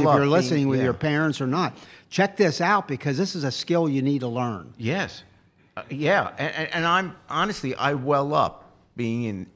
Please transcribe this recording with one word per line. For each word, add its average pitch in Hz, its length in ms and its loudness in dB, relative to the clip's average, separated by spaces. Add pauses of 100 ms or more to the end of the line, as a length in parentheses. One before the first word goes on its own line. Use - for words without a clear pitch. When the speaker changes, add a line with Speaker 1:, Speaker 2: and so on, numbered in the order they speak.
Speaker 1:
if 147 80 4
Speaker 2:
up 147 80 6
Speaker 1:
you're 143 80 6
Speaker 2:
being, 143 60 4
Speaker 1:
listening 147 380 4
with 131 120 2
Speaker 2:
yeah. 131 40 2
Speaker 1:
your 123 100 2
parents 151 460 0
or 135 60 -2
not, 143 280 0 (360)
check 196 260 2
this 170 240 2
out 190 260 2
because 139 300 -4
this 185 180 -2
is 160 100 -4
a 135 80 -2
skill 170 360 0
you 135 140 0
need 139 180 0
to 123 80 -4
learn. 113 480 -6
Speaker 2:
Yes. 151 460 -4 (520)
Uh, - 140 -10
yeah. 147 480 0
And, 143 180 -6
and, 156 200 -6
and 165 120 -2
I'm, 180 300 0 (140)
honestly, 156 460 -2
I 139 180 0
well 143 400 0
up 120 380 -2 (220)
being 117 280 -2
in, 101 340 -4